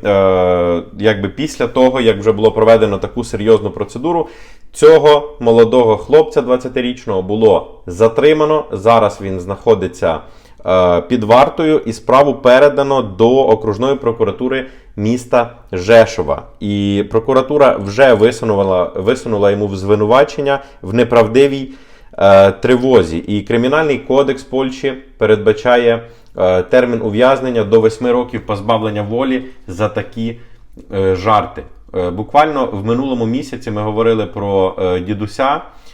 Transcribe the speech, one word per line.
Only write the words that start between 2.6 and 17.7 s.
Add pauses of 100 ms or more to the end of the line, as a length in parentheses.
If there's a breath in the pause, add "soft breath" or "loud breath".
таку
серйозну
процедуру, (440 loud breath)
цього
молодого
хлопця
двадцятирічного
було
затримано.
Зараз
він
знаходиться, (460 soft breath)
е,
під
вартою,
і
справу
передано
до
окружної
прокуратури (300 loud breath)
міста (220)
Жешова. (180)
І
прокуратура